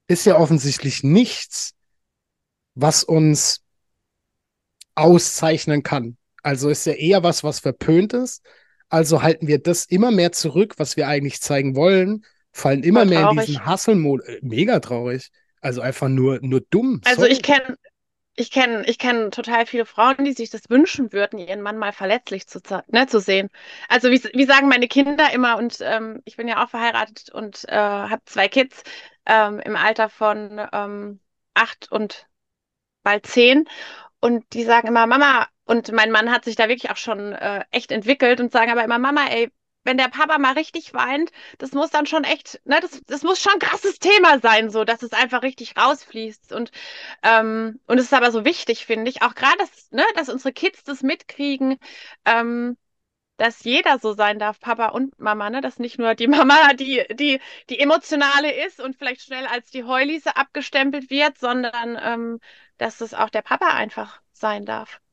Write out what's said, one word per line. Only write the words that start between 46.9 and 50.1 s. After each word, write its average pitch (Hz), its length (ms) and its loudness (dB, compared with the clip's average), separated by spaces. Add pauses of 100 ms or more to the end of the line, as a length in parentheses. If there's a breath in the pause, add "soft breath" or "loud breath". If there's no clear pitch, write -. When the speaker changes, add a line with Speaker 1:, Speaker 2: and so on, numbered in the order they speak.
Speaker 2:
ähm, 220 640 2
und 247 120 4
es 247 80 2
ist - 80 2
aber 240 180 4
so 220 120 -2
wichtig, 247 420 -2
finde 220 240 -4
ich, - 120 -8
auch 226 120 -2
gerade, 294 240 2
dass, - 340 -10
ne, 262 120 2 (120)